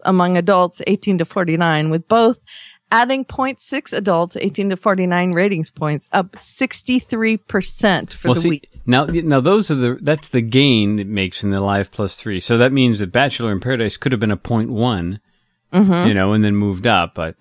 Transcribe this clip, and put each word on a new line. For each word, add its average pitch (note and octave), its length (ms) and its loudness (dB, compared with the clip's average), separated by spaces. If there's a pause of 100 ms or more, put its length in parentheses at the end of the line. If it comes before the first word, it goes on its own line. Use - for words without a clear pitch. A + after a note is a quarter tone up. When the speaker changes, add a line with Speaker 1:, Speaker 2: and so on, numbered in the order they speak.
Speaker 1:
among F3+ 320 2
adults F3+ 500 0
eighteen G3 320 0
to E3 60 -2
forty-nine, E3 680 0
with E3 160 -4
both A#3 320 2 (520)
adding B3 340 2
point C4 340 -6
six - 340 -8
adults F3 440 -2
eighteen G3 320 -4
to F#3 80 -2
forty-nine F3+ 560 0
ratings F3 360 0
points, D3+ 440 -6
up F#3 260 -2
sixty-three A3+ 1000 -2
percent - 760 -2
for - 160 -4
Speaker 2:
Well, B2+ 60 4
Speaker 1:
the E3 60 -2
Speaker 2:
see, E3+ 80 2
Speaker 1:
week. D3+ 200 -4 (180)
Speaker 2:
now, B2+ 180 2
now D#3+ 360 0
those G3 280 2
are D#3 60 0
the, B2 260 0
that's D3+ 280 -2
the B2 120 0
gain A2+ 560 4
it G2+ 100 -4
makes G2 360 -4
in G2+ 80 0
the G2 80 0
Live G2+ 320 -2
Plus G2+ 240 -6
three. G2+ 240 -6
So A#2 180 0
that B2 140 4
means B2+ 280 2
that F#2+ 120 -6
Bachelor A#2+ 400 0
in G2 80 -2
Paradise A2+ 380 -4
could C3+ 160 -2
have G#2+ 80 -2
been G#2+ 100 0
a G2 60 -2
point A#2 340 -2
one, G#2 480 -2 (540)
Speaker 1:
Mm-hmm. F3+ 340 4
Speaker 2:
you G#2+ 80 4
know, F#2+ 160 2
and G#2+ 120 4
then G#2 120 2
moved G#2 320 -2
up. F2+ 260 2
But, E2+ 280 -8